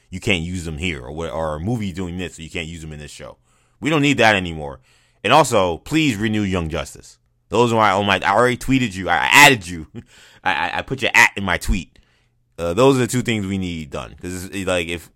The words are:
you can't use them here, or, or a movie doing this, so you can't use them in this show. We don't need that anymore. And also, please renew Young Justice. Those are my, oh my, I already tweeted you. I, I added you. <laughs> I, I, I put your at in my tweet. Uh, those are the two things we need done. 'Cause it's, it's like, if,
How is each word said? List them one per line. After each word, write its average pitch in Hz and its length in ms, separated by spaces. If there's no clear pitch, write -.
you 90 100
can't 92 220
use 87 240
them 80 140
here, 80 220
or, 76 280
or 78 260
a 76 40
movie 104 320
doing 87 260
this, 90 200
so 82 40
you 78 80
can't 85 180
use 82 140
them 78 120
in 73 60
this 73 120
show. - 260
We 135 120
don't 151 100
need 139 160
that 110 180
anymore. 78 440
And 104 80
also, 110 460
please 151 380
renew 107 260
Young 92 280
Justice. - 500
Those 117 220
are 117 40
my, 107 160
oh 98 100
my, 101 240
I 95 80
already 120 240
tweeted 123 380
you. 92 140
I, 85 40
I 69 180
added 127 360
you. 82 240
<laughs> - 520
I, 92 100
I, - 100
I - 20
put - 220
your 107 100
at 113 240
in 101 60
my 95 160
tweet. - 400
Uh, 85 160
those 131 220
are 131 40
the 123 80
two 127 140
things 110 240
we 98 140
need 85 320
done. 64 280
'Cause 90 260
it's, 95 100
it's 98 120
like, 90 200
if, 85 280